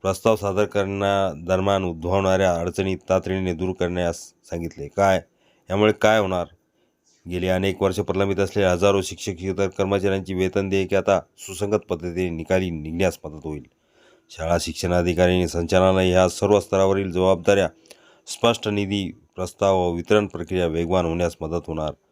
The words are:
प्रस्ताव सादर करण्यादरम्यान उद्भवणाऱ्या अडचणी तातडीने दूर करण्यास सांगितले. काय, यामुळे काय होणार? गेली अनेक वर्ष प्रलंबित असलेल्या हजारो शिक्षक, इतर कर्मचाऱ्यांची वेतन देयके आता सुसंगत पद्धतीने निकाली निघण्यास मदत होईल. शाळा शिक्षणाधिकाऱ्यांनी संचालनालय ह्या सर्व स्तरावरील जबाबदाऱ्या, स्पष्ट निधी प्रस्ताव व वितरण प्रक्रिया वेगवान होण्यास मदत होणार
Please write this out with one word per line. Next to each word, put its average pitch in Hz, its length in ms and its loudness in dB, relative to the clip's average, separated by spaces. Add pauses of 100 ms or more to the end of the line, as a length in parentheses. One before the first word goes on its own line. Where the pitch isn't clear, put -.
प्रस्ताव 98 340 2
सादर 101 300 0
करण्यादरम्यान 98 1200 0
उद्भवणाऱ्या 92 680 0
अडचणी 90 400 -2
तातडीने 92 580 -2
दूर 92 260 -4
करण्यास 87 540 -4 (100)
सांगितले. 85 440 -10
काय, 95 340 2 (480)
यामुळे 104 220 4
काय 107 280 4
होणार? 92 260 -2 (840)
गेली 90 180 -2
अनेक 92 340 0
वर्ष 95 180 0
प्रलंबित 98 380 -2
असलेल्या 98 340 0
हजारो 98 300 2
शिक्षक, 90 380 -8
इतर 95 280 -2
कर्मचाऱ्यांची 98 640 -2
वेतन 95 360 -2
देयके 95 260 0
आता 95 240 2 (180)
सुसंगत 101 420 -2 (100)
पद्धतीने 87 400 -4
निकाली 90 400 -2
निघण्यास 82 560 -4
मदत 76 200 -14
होईल. 76 180 -10 (680)
शाळा 82 320 -2
शिक्षणाधिकाऱ्यांनी 87 840 2
संचालनालय 92 600 2
ह्या 92 200 4
सर्व 101 300 4
स्तरावरील 95 520 0
जबाबदाऱ्या, 92 580 2 (580)
स्पष्ट 117 400 -2
निधी 101 440 -2 (240)
प्रस्ताव 95 420 0
व 90 140 0
वितरण 101 360 2
प्रक्रिया 90 400 -4
वेगवान 85 380 0
होण्यास 85 360 -2
मदत 82 260 -6
होणार 78 240 -6 (200)